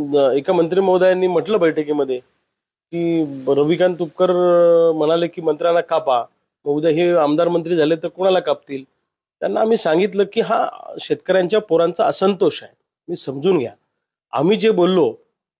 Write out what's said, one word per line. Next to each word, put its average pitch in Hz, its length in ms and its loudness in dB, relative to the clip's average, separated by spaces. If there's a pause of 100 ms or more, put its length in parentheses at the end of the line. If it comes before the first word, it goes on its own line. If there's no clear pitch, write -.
(180)
अ, 139 140 4
एका 143 220 0
मंत्री 170 260 0
महोदयांनी 185 480 2
म्हटलं 180 320 -2
बैठकीमध्ये 147 600 -2 (720)
की 170 320 -2 (240)
रविकांत 160 520 2
तुपकर, 180 300 -2
अ, 175 600 4
म्हणाले 160 360 0
की 165 140 -12
मंत्र्यांना 165 400 0
कापा, 156 380 -2 (460)
मग 143 60 -2
उद्या 151 200 0
हे 175 200 0
आमदार 160 360 2
मंत्री 170 280 -2
झाले 160 200 2
तर 165 120 -6
कोणाला 185 320 0
कापतील? 139 440 -6 (560)
त्यांना 190 220 -2
आम्ही 220 160 2
सांगितलं 185 460 0 (100)
की 226 80 -2
हा 214 260 -2 (320)
शेतकऱ्यांच्या 185 600 0
पोरांचा 170 440 0
असंतोष 175 580 0
आहे, - 80 -20
तुम्ही - 460 -14
समजून 147 400 -2
घ्या. 117 140 -4 (600)
आम्ही 170 260 2
जे 202 120 2
बोललो 175 460 2 (440)